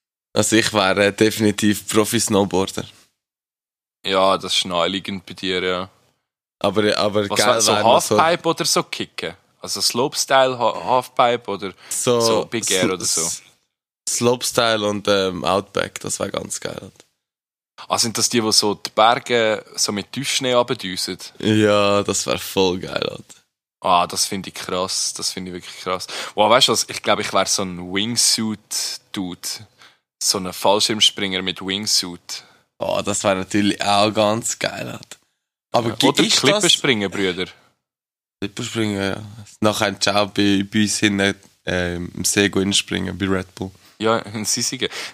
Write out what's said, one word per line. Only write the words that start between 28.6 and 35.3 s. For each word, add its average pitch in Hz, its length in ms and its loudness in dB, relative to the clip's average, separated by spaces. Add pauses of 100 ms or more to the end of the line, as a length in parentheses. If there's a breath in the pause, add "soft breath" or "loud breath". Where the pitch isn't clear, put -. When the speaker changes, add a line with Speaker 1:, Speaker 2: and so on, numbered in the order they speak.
Speaker 2:
So - 160 0
ein 92 140 -6
Fallschirmspringer 101 880 2
mit 92 220 -4
Wingsuit. 95 800 -4 (340 soft breath)
Speaker 1:
Oh, 95 260 -2
das 98 200 -4
wär 98 100 4
natürlich 98 480 0
auch 101 300 2
ganz 107 460 0
geil, - 300 -6
Alter. - 300 -16 (540)